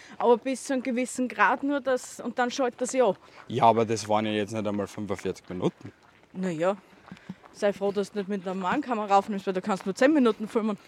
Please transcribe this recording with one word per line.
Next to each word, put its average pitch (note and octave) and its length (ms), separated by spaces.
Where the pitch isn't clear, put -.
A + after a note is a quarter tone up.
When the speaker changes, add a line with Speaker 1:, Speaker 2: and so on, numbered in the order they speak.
Speaker 1:
aber A#3 200
bis C4 260
zu - 100
einem B3+ 100
gewissen B3+ 440
Grad G#3 360
nur C#4+ 160
das, B3+ 400
und - 180
dann B3 120
schaltet B3 300
das B3+ 120
ja B3+ 160
ab. F#3 100
Speaker 2:
Ja, A2+ 160
aber A2+ 200
das G#2 240
waren G#2+ 160
ja G#2+ 80
jetzt G#2 200
nicht A2 140
einmal G2+ 200
fünfundvierzig G2 640
Minuten. G2 440
Speaker 1:
Naja, F#3 440
sei G3+ 200
froh, G3 200
dass G3 200
du G#3 80
nicht F#3 80
mit G3 180
der F#3 80
Mahnkamera G#3 640
aufnimmst, G3 300
weil G3 40
da F#3 80
kannst G3 240
du G3+ 40
nur F#3 80
zehn C#4 180
Minuten A3+ 340
filmen. G#3+ 400